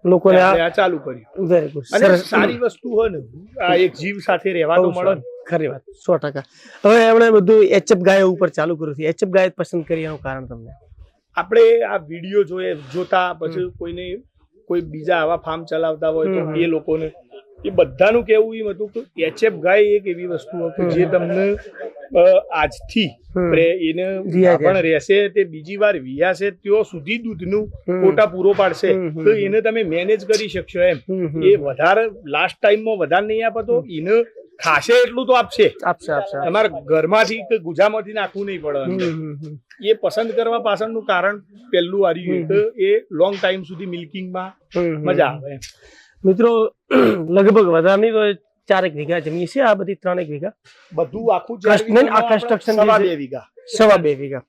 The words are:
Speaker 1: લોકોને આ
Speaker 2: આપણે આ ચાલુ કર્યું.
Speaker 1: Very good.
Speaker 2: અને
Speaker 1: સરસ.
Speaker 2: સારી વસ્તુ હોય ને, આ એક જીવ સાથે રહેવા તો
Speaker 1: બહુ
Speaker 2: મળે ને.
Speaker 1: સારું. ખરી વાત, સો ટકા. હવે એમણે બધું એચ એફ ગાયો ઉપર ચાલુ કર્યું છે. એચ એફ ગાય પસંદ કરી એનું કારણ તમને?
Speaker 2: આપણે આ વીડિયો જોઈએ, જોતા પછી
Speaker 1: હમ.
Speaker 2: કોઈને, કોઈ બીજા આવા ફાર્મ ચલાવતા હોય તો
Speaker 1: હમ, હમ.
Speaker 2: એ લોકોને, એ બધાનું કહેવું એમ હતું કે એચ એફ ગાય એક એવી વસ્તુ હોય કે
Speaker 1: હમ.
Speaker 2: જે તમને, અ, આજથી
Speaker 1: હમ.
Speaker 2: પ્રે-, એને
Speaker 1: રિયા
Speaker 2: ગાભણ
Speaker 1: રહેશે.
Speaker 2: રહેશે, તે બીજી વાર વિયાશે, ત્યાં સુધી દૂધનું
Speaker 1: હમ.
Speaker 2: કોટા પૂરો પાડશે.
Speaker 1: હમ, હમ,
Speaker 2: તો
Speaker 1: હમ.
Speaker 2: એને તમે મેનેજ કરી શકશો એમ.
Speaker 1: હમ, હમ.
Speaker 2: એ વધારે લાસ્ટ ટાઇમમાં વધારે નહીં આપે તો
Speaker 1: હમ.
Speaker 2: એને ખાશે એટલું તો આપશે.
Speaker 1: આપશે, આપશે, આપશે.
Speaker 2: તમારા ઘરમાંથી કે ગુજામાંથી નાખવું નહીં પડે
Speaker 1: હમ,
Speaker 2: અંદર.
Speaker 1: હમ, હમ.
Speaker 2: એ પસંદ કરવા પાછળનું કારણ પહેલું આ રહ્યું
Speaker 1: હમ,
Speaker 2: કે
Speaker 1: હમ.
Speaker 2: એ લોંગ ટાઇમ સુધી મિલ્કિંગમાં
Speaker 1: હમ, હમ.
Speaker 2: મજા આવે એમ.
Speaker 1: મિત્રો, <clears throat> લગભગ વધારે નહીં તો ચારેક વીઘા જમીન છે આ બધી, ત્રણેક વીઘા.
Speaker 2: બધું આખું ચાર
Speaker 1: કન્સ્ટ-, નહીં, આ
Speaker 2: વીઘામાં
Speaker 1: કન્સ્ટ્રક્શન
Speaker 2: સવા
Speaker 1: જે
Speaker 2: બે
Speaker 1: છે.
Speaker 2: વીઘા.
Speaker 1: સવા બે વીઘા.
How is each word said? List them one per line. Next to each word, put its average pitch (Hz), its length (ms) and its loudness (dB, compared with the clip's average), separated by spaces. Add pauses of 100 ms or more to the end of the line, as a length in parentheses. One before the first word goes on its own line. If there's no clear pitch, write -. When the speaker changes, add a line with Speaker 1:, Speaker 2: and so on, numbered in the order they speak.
Speaker 1:
લોકોને 185 360 4
આ 185 80 4
Speaker 2:
આપણે 170 120 2
આ 170 80 -2
ચાલુ 185 280 0
કર્યું. 139 500 -10
Speaker 1:
Very 165 180 2
good. 143 180 -10 (100)
Speaker 2:
અને 202 140 4
Speaker 1:
સરસ. 180 120 4
Speaker 2:
સારી 214 380 -2
વસ્તુ 247 320 -6
હોય 226 200 0
ને, 170 100 -8 (440)
આ 180 120 2
એક 180 180 2
જીવ 196 220 -8 (100)
સાથે 190 280 -2
રહેવા 165 220 0
તો 185 80 4
Speaker 1:
બહુ 180 60 2
Speaker 2:
મળે 180 260 0
ને. 139 60 -14
Speaker 1:
સારું. - 20 -20 (240)
ખરી 160 200 -4
વાત, 131 140 -10 (240)
સો 175 120 2
ટકા. 139 260 -6 (420)
હવે 226 200 6
એમણે 226 240 6
બધું 214 340 6
એચ 190 280 2
એફ 208 60 6
ગાયો 190 320 4
ઉપર 180 200 0
ચાલુ 160 260 -4
કર્યું 151 200 -8
છે. 151 80 -10
એચ 165 200 -2
એફ 196 60 -4
ગાય 185 200 2
પસંદ 170 340 -6
કરી 160 200 -4
એનું 156 180 -10
કારણ 131 240 -10
તમને? 117 260 -18 (640)
Speaker 2:
આપણે 226 460 4
આ 202 160 -2
વીડિયો 175 460 -2
જોઈએ, 185 320 -4
જોતા 175 580 -2
પછી 165 300 -6
Speaker 1:
હમ. 180 60 -8
Speaker 2:
કોઈને, 175 460 -12 (520)
કોઈ 175 140 -2
બીજા 156 360 -4
આવા 165 200 0
ફાર્મ 165 260 -8
ચલાવતા 160 460 -2
હોય 160 180 0
તો 190 120 -2
Speaker 1:
હમ, 160 80 -4
હમ. 156 80 -6
Speaker 2:
એ 170 100 0
લોકોને, 160 460 -4 (540)
એ - 40 -4
બધાનું 180 560 2
કહેવું 220 320 2
એમ 214 120 -6
હતું 196 180 -8
કે 226 360 -10
એચ 160 200 -4
એફ 220 100 2
ગાય 180 280 2
એક 208 260 2
એવી 180 180 -6
વસ્તુ 175 320 -8
હોય 170 120 -4
કે 180 140 -6
Speaker 1:
હમ. 175 60 -2
Speaker 2:
જે 165 160 0
તમને, 185 500 0 (640)
અ, - 20 8 (300)
આજથી 160 560 -2
Speaker 1:
હમ. 175 440 -4
Speaker 2:
પ્રે-, 165 380 2
એને 185 420 -6
Speaker 1:
રિયા 180 200 4
Speaker 2:
ગાભણ 170 260 2
Speaker 1:
રહેશે. 165 120 0
Speaker 2:
રહેશે, 196 400 2
તે 196 140 0
બીજી 160 320 -10
વાર 202 220 2
વિયાશે, 160 540 -4
ત્યાં 202 320 -2
સુધી 185 340 -8
દૂધનું 208 540 -6 (180)
Speaker 1:
હમ. 185 160 0
Speaker 2:
કોટા 214 200 4
પૂરો 185 280 0
પાડશે. 190 400 0
Speaker 1:
હમ, 180 160 -2
હમ, 160 140 -10
Speaker 2:
તો 202 80 4
Speaker 1:
હમ. 220 60 4
Speaker 2:
એને 202 240 -2
તમે 220 220 -2
મેનેજ 185 420 -2
કરી 214 220 -2
શકશો 175 340 -6
એમ. 175 160 2 (120)
Speaker 1:
હમ, 185 180 -4
હમ. 160 160 -6
Speaker 2:
એ 196 120 6
વધારે 165 540 0 (160)
લાસ્ટ 151 360 -4
ટાઇમમાં 220 360 0
વધારે 175 300 0
નહીં 220 200 -2
આપે 226 160 -6
તો 240 160 0
Speaker 1:
હમ. 233 100 -10
Speaker 2:
એને 185 340 -2 (400)
ખાશે 156 300 2
એટલું 247 320 2
તો 254 80 2
આપશે. 226 300 2
Speaker 1:
આપશે, - 480 -2
આપશે, - 0 -
આપશે. 143 380 -4
Speaker 2:
તમારા 185 360 -2
ઘરમાંથી 180 520 2
કે 220 200 -4
ગુજામાંથી 196 560 0
નાખવું 202 320 -6
નહીં 190 160 -10
પડે 147 180 -4
Speaker 1:
હમ, 135 60 -6
Speaker 2:
અંદર. 185 200 -4
Speaker 1:
હમ, 160 280 -8
હમ. 151 520 -16
Speaker 2:
એ 214 80 2
પસંદ 220 380 -2
કરવા 226 280 -2
પાછળનું 220 460 -4
કારણ 196 340 0 (320)
પહેલું 185 360 0
આ 170 40 2
રહ્યું 180 300 -4
Speaker 1:
હમ, 156 60 -8
Speaker 2:
કે 175 60 -2
Speaker 1:
હમ. 214 260 -2
Speaker 2:
એ 202 320 0
લોંગ 185 300 0
ટાઇમ 190 220 -2
સુધી 175 220 -14
મિલ્કિંગમાં 185 920 -10
Speaker 1:
હમ, 170 160 -2
હમ. 151 80 -8
Speaker 2:
મજા 175 220 2
આવે 135 260 -8
એમ. 135 80 -16 (680)
Speaker 1:
મિત્રો, 220 500 2 (140)
<clears throat> 214 400 2
લગભગ 196 360 6
વધારે 175 360 4
નહીં 226 100 2
તો 214 220 0 (340)
ચારેક 185 280 0
વીઘા 151 240 -4
જમીન 160 260 -6
છે 269 160 -4
આ 233 120 4
બધી, 196 220 -4
ત્રણેક 180 340 -6
વીઘા. 151 220 -10 (420)
Speaker 2:
બધું 190 420 -2
આખું 208 240 -8
ચાર 208 120 2
Speaker 1:
કન્સ્ટ-, 214 160 2
નહીં, 226 120 4
આ - 20 6
Speaker 2:
વીઘામાં 226 280 2
Speaker 1:
કન્સ્ટ્રક્શન 220 420 0
Speaker 2:
સવા 214 260 4
Speaker 1:
જે 196 60 2
Speaker 2:
બે 185 60 0
Speaker 1:
છે. 165 60 -4
Speaker 2:
વીઘા. 131 320 -12 (300)
Speaker 1:
સવા 208 200 6
બે 151 180 0
વીઘા. 135 340 -10